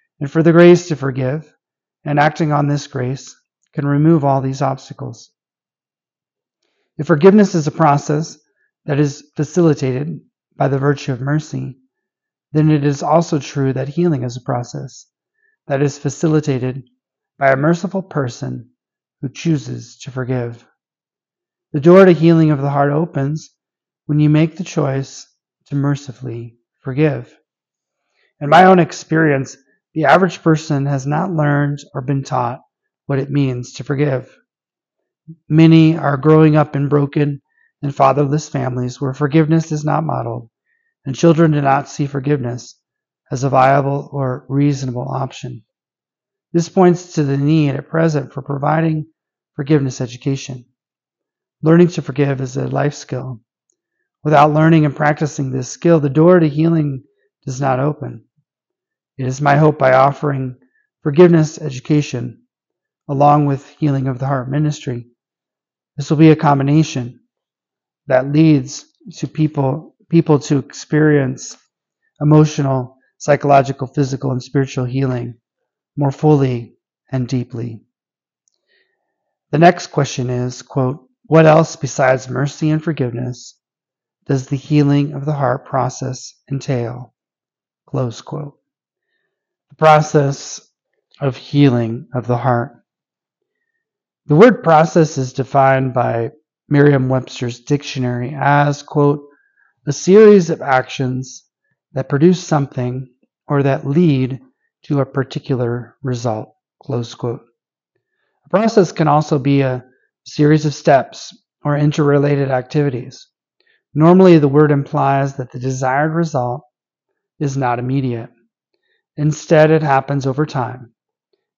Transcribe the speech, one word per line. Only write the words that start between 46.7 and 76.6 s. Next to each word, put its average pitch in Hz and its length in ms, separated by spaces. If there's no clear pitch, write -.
to 156 100
the 139 140
need 143 380
at - 140
present 160 440
for 135 80
providing 156 640
forgiveness 135 460
education. 127 640
Learning 170 280
to 170 120
forgive 139 400
is 131 160
a 131 100
life 135 260
skill. 127 480
Without 151 300
learning 156 320
and 139 100
practicing 147 560
this 127 180
skill, 170 300
the 143 100
door 165 300
to 160 80
healing 147 560
does 131 140
not 131 200
open. 127 460
It 131 100
is 131 140
my 143 160
hope 151 200
by 131 160
offering 131 640
forgiveness 156 580
education 135 840
along 147 380
with 139 220
healing 135 280
of 127 120
the 135 60
heart 131 240
ministry, 139 580
this 143 120
will 156 80
be 160 140
a 151 40
combination 143 840
that 131 240
leads 147 540
to 147 100
people, 147 680
people 160 300
to 147 180
experience 147 1000
emotional, 147 760
psychological, 139 720
physical, 135 440
and 127 100
spiritual 131 440
healing 123 500
more 143 160
fully 131 640